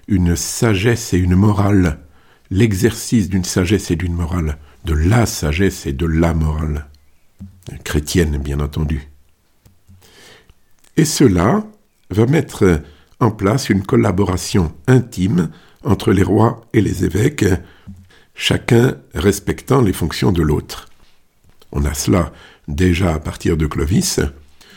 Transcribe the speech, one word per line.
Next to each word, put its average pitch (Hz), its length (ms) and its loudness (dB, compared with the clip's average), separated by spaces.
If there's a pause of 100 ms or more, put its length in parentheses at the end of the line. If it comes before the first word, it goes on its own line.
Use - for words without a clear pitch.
une 87 280 2
sagesse 113 800 -2
et 90 40 4
une 90 180 2
morale, 98 640 2 (520)
l'exercice 104 800 0
d'une 92 160 -2
sagesse 92 440 0
et 90 60 0
d'une 87 180 -4
morale, 82 440 -4 (280)
de 78 80 -2
la 95 320 2
sagesse 87 600 -2
et 71 80 -4
de 67 120 -4
la 82 280 2
morale, 78 540 -4 (960)
chrétienne 76 540 0
bien 71 220 -4
entendu. 73 500 -4 (1900)
Et 156 100 4
cela 127 600 2 (460)
va 107 140 2
mettre 110 560 2 (380)
en 113 120 2
place 110 380 -2
une 95 140 2
collaboration 92 920 0 (140)
intime 127 600 0 (340)
entre - 280 0
les 95 120 4
rois 107 380 2 (120)
et 107 80 2
les 90 220 -2
évêques, 104 420 0 (880)
chacun - 640 2 (160)
respectant 95 680 0
les 101 120 2
fonctions 90 380 -2
de 85 100 0
l'autre. - 480 -2 (800)
On 73 140 -2
a 73 80 -2
cela 85 380 0 (360)
déjà 87 460 0
à 76 60 -2
partir - 380 -4
de 76 80 0
Clovis. 73 540 -2 (580)